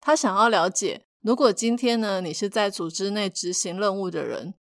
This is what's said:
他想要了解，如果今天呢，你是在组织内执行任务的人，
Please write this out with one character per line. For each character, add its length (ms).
他 140
想 220
要 120
了 220
解， 320
如 120
果 180
今 240
天 240
呢， 200
你 120
是 160
在 220
组 180
织 220
内 180
执 240
行 280
任 180
务 100
的 160
人， 300